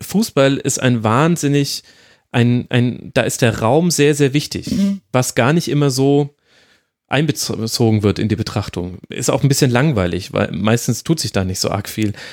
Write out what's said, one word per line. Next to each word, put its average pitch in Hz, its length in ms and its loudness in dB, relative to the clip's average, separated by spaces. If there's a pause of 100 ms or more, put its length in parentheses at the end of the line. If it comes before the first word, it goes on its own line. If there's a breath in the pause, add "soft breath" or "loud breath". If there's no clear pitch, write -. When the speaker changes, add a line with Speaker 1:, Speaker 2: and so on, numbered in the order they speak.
Speaker 1:
Fußball 139 560 2
ist - 240 -4
ein 123 200 2
wahnsinnig, 143 840 0 (500 soft breath)
ein, 120 340 2
ein, 120 460 -2
da 127 80 2
ist 110 200 -4
der 113 180 2
Raum 151 300 2
sehr, 143 260 2
sehr 139 180 2
wichtig, - 360 -4
Speaker 2:
Mhm. 196 300 0 (140)
Speaker 1:
was 127 200 0
gar 127 200 2
nicht 170 160 0
immer 143 220 2
so 139 440 2 (720 soft breath)
einbezogen 113 920 0
wird 101 160 2
in 107 100 0
die 104 80 0
Betrachtung. 90 640 -6 (120)
Ist - 200 -4
auch 127 140 0
ein 135 60 4
bisschen 135 200 2
langweilig, 107 640 0
weil 98 180 -2
meistens 110 520 -2
tut 165 160 0
sich - 120 -6
da 95 120 0
nicht 92 160 -4
so - 100 -2
arg 101 180 -4
viel. 104 260 -2 (200 loud breath)